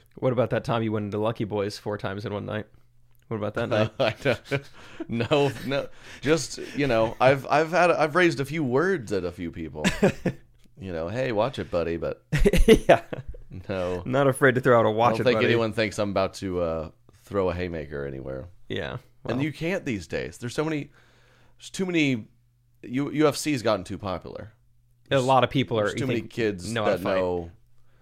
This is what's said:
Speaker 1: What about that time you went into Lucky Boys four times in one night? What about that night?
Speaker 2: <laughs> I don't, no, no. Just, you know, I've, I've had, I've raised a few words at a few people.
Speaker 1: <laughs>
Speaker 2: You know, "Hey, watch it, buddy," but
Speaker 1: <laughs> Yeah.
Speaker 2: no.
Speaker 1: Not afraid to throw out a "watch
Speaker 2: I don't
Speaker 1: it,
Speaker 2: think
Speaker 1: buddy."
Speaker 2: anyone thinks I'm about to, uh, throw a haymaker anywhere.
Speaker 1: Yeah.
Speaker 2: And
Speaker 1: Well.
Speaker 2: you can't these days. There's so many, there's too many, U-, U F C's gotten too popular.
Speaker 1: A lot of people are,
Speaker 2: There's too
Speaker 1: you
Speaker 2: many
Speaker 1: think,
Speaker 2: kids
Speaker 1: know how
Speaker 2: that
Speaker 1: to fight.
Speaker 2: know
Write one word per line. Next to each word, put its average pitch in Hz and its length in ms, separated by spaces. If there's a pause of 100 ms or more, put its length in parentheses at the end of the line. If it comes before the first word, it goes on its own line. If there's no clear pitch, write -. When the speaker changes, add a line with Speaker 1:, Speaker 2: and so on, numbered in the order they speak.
(180)
Speaker 1:
What 127 140
about 117 180
that 113 120
time 120 220
you 107 80
went 107 140
into 104 120
Lucky 110 260
Boys 101 340
four 104 200
times 101 260
in 110 80
one 101 140
night? 101 200 (600)
What 113 120
about 104 160
that 117 140
night? 107 260
Speaker 2:
<laughs> - 40
I 113 240
don't, 139 400 (460)
no, 131 420 (160)
no. 139 220 (320)
Just, 147 380 (180)
you 143 100
know, 113 340
I've, 131 280
I've 156 240
had, 175 180
I've 147 240
raised 170 240
a 139 60
few 151 180
words 135 500
at 92 120
a 87 80
few 85 180
people. 78 340 (160)
Speaker 1:
<laughs> 196 140 (680)
Speaker 2:
You 92 120
know, 82 160
"Hey, 131 200
watch 113 280
it, 92 120
buddy," 82 280
but - 260 (260)
Speaker 1:
<laughs> - 160
Yeah. - 360 (680)
Speaker 2:
no. 90 380
Speaker 1:
Not 135 220
afraid 131 260
to - 80
throw 120 180
out 113 60
a 110 40
"watch 113 180
Speaker 2:
I - 100
don't - 20
Speaker 1:
it, 110 40
Speaker 2:
think 123 120
Speaker 1:
buddy." 107 120
Speaker 2:
anyone 113 260
thinks 107 240
I'm 104 100
about 95 280
to, 90 260
uh, 80 280 (340)
throw 95 260
a 85 40
haymaker 78 520
anywhere. 67 420 (180)
Speaker 1:
Yeah. 87 260 (340)
Speaker 2:
And 117 100
Speaker 1:
Well. 135 60
Speaker 2:
you 151 100
can't 170 320
these 98 220
days. 67 320
There's 120 160
so 151 100
many, 151 240 (680)
there's - 100
too - 160
many, 143 440 (520)
U-, 127 320
U 147 160
F 135 80
C's 147 240
gotten 101 240
too 92 140
popular. 95 560 (560)
Speaker 1:
A 139 100
lot 127 240
of 123 60
people 120 280
are, 104 40
Speaker 2:
There's 101 140
too 120 40
Speaker 1:
you 131 60
Speaker 2:
many 123 140
Speaker 1:
think, 110 120
Speaker 2:
kids 104 400
Speaker 1:
know 113 120
how 104 80
Speaker 2:
that 95 40
Speaker 1:
to 87 60
fight. 95 140
Speaker 2:
know 90 340 (520)